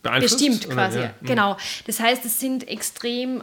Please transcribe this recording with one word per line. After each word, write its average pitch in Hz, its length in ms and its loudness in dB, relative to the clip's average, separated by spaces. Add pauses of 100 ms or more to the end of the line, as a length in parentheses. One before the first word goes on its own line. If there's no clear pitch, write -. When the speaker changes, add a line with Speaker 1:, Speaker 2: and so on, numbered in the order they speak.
Speaker 1:
Beeinflusst, 247 360 4
Speaker 2:
bestimmt 254 280 2
Speaker 1:
oder? 139 80 -8
Speaker 2:
quasi. 190 260 0
Speaker 1:
Ja. 113 180 -4
Hm. - 80 -10
Speaker 2:
Genau. 208 300 2 (300)
Das 214 140 -4
heißt, 247 240 2
es 233 140 -2
sind 262 300 -2
extrem, 247 760 -4